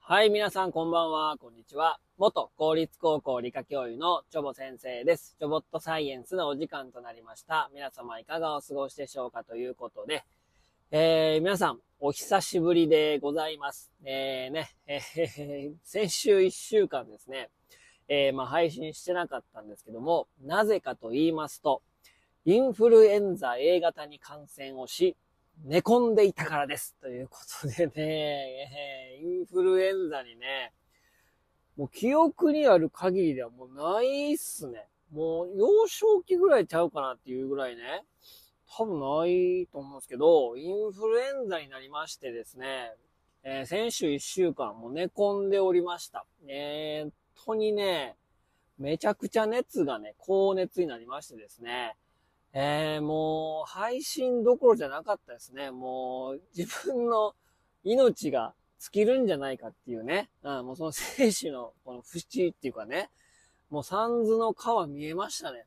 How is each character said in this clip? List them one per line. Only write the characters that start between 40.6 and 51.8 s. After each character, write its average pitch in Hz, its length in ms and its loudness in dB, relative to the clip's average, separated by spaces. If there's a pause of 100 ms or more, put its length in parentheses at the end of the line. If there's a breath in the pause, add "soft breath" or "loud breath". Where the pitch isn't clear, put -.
ン 208 220 -4
フ 208 160 -4
ル 226 120 2
エ 269 240 -4
ン 208 40 -6
ザ 180 100 -4
に 143 100 -10
な 135 120 -16
り 135 80 -20
ま 151 180 -8
し - 100 -14
て 131 140 -10
で 117 140 -12
す - 140 -20
ね、 127 340 -8 (500)
え 135 200 -8
ー、 127 40 -10
先 214 240 -2
週 165 220 -2
一 139 80 -2
週 180 320 0
間 113 260 -6
も 117 120 -14
う - 20 -10
寝 170 140 -4
込 202 400 0
ん 196 40 0
で 196 80 2
お 190 140 4
り 175 100 4
ま 175 160 -4
し - 100 -14
た。 - 160 -14 (220)
え 151 600 -8
ー、 147 40 -10 (240)
本 - 120 -18
当 220 100 -4
に 214 160 0
ね、 190 440 -2 (600)
め 139 180 -2
ち 214 100 -4
ゃ 208 80 2
く - 140 -10
ち 226 120 0
ゃ 220 60 2
熱 220 380 -2
が 127 140 -4
ね、 107 200 -14
高 196 360 2
熱 185 260 -4
に 175 60 2
な 127 100 -8
り 117 100 -16
ま 135 140 -10
し - 80 -20
て 123 80 -20
で 107 120 -20
す - 140 -20
ね、 120 340 -6 (560)